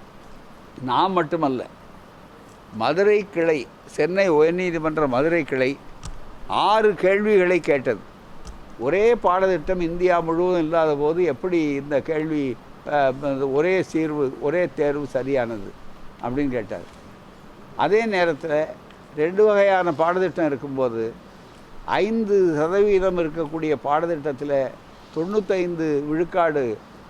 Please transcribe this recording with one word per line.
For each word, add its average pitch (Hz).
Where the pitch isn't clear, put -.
நாம் 156
மட்டுமல்ல, 156
மதுரை 185
கிளை, 165
சென்னை 185
உயர்நீதிமன்ற 160
மதுரை 151
கிளை 131
ஆறு 202
கேள்விகளை 185
கேட்டது. 131
ஒரே 196
பாடத்திட்டம் 185
இந்தியா 170
முழுவதும் 170
இல்லாத 156
போது 156
எப்படி 170
இந்த 139
கேள்வி, 156
அஹ், 139
ஒரே 175
சீர்வு, 147
ஒரே 165
தேர்வு 147
சரியானது 123
அப்படின்னு 135
கேட்டார். 104
அதே 208
நேரத்தில் 165
ரெண்டு 180
வகையான 196
பாடத்திட்டம் 170
இருக்கும்போது 131
ஐந்து 196
சதவீதம் 185
இருக்கக்கூடிய 160
பாடத்திட்டத்தில் 147
தொண்ணூத்தைந்து 180
விழுக்காடு 165